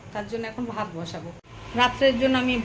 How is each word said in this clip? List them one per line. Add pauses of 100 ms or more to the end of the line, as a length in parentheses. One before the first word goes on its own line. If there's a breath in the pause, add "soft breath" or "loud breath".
(140)
তার
জন্য
এখন
ভাত
বসাবো। (440)
রাত্রের
জন্য
আমি